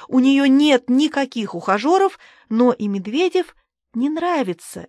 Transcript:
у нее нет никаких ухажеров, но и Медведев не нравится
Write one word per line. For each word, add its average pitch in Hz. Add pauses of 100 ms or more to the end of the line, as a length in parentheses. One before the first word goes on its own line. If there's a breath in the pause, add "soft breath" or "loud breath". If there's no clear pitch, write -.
у 254
нее 277
нет 277
никаких 269
ухажеров, 285 (280 soft breath)
но 247
и 214
Медведев 262 (400)
не 254
нравится 302